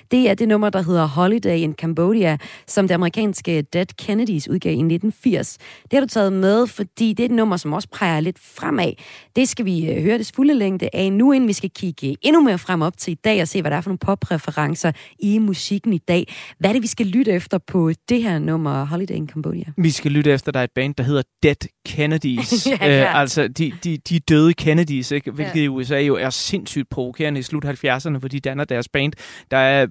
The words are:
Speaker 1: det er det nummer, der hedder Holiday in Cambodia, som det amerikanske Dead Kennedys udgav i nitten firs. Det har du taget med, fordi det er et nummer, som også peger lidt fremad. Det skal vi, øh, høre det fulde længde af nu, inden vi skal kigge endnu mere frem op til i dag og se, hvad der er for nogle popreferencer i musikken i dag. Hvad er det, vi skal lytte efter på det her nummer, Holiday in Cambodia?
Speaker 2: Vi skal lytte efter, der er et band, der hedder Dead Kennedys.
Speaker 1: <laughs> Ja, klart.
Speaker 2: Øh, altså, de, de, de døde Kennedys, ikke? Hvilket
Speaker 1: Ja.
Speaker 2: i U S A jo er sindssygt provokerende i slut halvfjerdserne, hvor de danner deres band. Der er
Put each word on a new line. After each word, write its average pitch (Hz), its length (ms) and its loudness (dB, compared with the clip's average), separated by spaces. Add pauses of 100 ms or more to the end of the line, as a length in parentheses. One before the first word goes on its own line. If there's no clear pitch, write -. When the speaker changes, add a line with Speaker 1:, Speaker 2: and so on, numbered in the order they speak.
(100)
Speaker 1:
det 247 200 4
er - 40 4
det 226 140 0
nummer, 208 220 2
der 190 120 -2
hedder 165 240 2
Holiday 180 500 0
in 160 180 -2
Cambodia, 165 640 0 (300)
som 190 220 0
det 185 60 2
amerikanske 175 680 0
Dead 175 240 -2 (120)
Kennedys 208 500 -2
udgav 175 240 -2
i 143 100 0
nitten 170 300 0
firs. - 440 -2 (260)
Det - 100 -6
har 277 80 4
du 269 60 0
taget 202 260 0
med, 196 340 4
fordi 214 460 -2
det - 80 -4
er 240 40 2
et 240 100 -2
nummer, 220 220 2
som 151 160 -4
også - 200 -6
peger 165 280 0
lidt 175 180 -2
fremad. - 540 -4 (440)
Det 247 120 4
skal - 160 -4
vi, 165 260 0
øh, - 120 -2
høre 208 160 2
det 226 180 -6
fulde 285 180 4
længde 190 380 0
af 190 200 0
nu, 240 200 6
inden 262 160 4
vi 208 40 2
skal - 180 -4
kigge 147 520 -6
endnu 320 200 6
mere 208 160 4
frem 175 240 -2
op 170 140 -2
til - 160 -6
i - 20 -4
dag 208 280 0
og 160 60 -2
se, 196 120 -2
hvad 147 100 -2
der 147 60 0
er 175 40 -2
for 180 100 -6
nogle 185 80 -4
popreferencer 156 960 -2 (260)
i 208 200 2
musikken 202 540 0
i 170 60 0
dag. 175 340 -2 (260)
Hvad 196 120 0
er - 20 0
det, 247 100 2
vi 226 40 -4
skal 226 200 -2
lytte 214 260 2
efter 180 260 -2
på 165 340 0 (160)
det 240 140 2
her 180 160 0
nummer, 151 460 -2
Holiday 170 300 -6
in 151 140 -6
Cambodia? 156 360 -6 (120)
Speaker 2:
Vi 165 140 4
skal 143 220 -2
lytte 147 200 4
efter, 135 200 0
der 131 80 -2
er 123 40 0
et 123 100 -6
band, 135 200 -2
der 123 100 -2
hedder 139 180 0 (200)
Dead 143 120 4 (320)
Kennedys. 151 800 -2
Speaker 1:
<laughs> - 0 -
Ja, 262 100 0
klart. 160 140 2
Speaker 2:
Øh, 143 300 4
altså, 139 280 0
de, 143 240 -2 (120)
de, 165 140 -2 (100)
de 170 100 2
døde 156 360 6
Kennedys, 151 560 0
ikke? 143 200 -4
Hvilket 147 260 -6
Speaker 1:
Ja. 156 60 2
Speaker 2:
i 147 60 0
U 131 160 -4
S 127 60 -6
A 143 100 0
jo 143 160 2
er 160 140 -2
sindssygt - 600 -4
provokerende 135 500 -4
i - 20 -8
slut 143 220 -6
halvfjerdserne, 139 540 -2
hvor 131 100 -8
de 135 120 -6
danner 139 240 -4
deres 120 240 -4
band. 143 240 0 (380)
Der 131 60 2
er 135 340 4